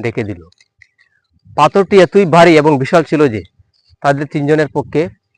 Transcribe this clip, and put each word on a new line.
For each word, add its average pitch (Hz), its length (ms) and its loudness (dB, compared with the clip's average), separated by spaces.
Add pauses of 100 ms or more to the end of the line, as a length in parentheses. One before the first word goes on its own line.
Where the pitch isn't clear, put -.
ঢেকে 113 220 -8
দিল। 95 180 -12 (1120)
পাথরটি 185 440 0
এতই 196 260 2
ভারী 170 320 4
এবং 147 220 2
বিশাল 156 240 -2
ছিল 156 240 -4
যে 107 140 -6 (600)
তাদের 143 260 -2
তিনজনের 151 460 -2
পক্ষে 143 280 -6 (360)